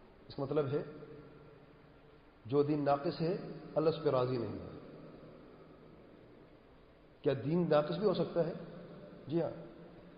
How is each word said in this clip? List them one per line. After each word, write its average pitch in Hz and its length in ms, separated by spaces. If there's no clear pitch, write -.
اس - 80
کا 139 80
مطلب 147 280
ہے 151 120
جو 143 180
دین 147 220
ناقص 143 360
ہے 170 160
اللہ 156 140
اس 156 140
پہ 147 60
راضی 127 280
نہیں 104 160
ہے۔ - 260
کیا 139 120
دین 170 240
ناقص 160 280
بھی 208 100
ہو 180 60
سکتا 165 340
ہے؟ 190 60
جی 160 140
ہاں، 143 80